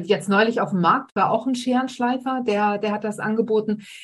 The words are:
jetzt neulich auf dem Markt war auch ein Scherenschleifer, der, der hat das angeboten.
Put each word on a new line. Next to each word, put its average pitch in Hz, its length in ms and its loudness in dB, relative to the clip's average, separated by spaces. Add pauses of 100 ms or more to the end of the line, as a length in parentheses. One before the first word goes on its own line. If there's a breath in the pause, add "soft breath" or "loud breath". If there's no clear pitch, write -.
jetzt 196 240 0
neulich 226 320 2
auf - 80 -2
dem 190 120 0
Markt 170 340 2
war - 160 2
auch - 160 0
ein 262 80 0
Scherenschleifer, 254 880 -2
der, 208 320 2
der 208 140 -2
hat 208 120 -4
das 208 160 -4
angeboten. 214 640 0 (220 loud breath)